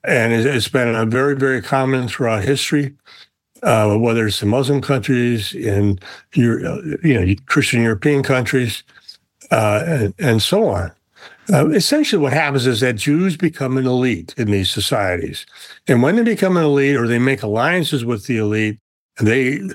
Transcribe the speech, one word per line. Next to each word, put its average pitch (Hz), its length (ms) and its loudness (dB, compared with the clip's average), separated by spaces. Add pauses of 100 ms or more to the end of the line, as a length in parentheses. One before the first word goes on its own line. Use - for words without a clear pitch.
And 117 280 0
it, 113 120 2
it's 143 240 -2
been 120 260 0
a 113 120 0
very, 131 280 0
very 131 280 -2
common 131 460 -2
throughout 113 360 -2
history, 143 500 -2 (680)
uh, 107 340 4
whether 113 300 2
it's 104 160 -4
in 104 60 0
Muslim 131 320 2
countries, 120 760 0
in 101 440 0 (360)
Euro-, 127 440 0
uh, 160 240 -8
you 151 120 4
know, 95 200 2 (120)
Christian 120 360 0
European 120 400 0
countries, 127 600 -2 (680)
uh, 208 360 2
and, 117 320 -2
and 113 240 2
so 202 260 2
on. 90 240 -4 (600)
Uh, 156 160 4
essentially 285 520 2
what 135 120 0
happens 139 340 0
is 117 140 0
that 123 160 0
Jews 156 400 0
become 135 420 -2
an 131 80 -2
elite 127 500 -2
in 107 140 -2
these 98 180 0
societies. 98 760 -4 (400)
And 120 160 4
when 170 140 2
they 233 80 2
become 190 320 0
an 165 80 2
elite 139 320 2
or 120 100 0
they 117 140 0
make 131 220 0
alliances 135 640 -2
with 117 220 -4
the 120 120 -2
elite, 107 420 -2 (400)
they 127 400 2 (140)